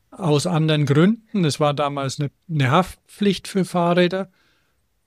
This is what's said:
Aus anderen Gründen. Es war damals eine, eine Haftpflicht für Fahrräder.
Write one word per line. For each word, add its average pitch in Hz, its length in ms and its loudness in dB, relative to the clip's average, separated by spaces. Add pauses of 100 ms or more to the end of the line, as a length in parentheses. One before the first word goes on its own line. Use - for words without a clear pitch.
(120)
Aus 147 340 0
anderen 156 400 0
Gründen. 175 580 2
Es 143 140 -2
war 147 160 0
damals 143 460 -4
eine, 143 100 -4 (180)
eine 139 220 0
Haftpflicht - 760 -2
für - 160 -2
Fahrräder. 175 680 0 (760)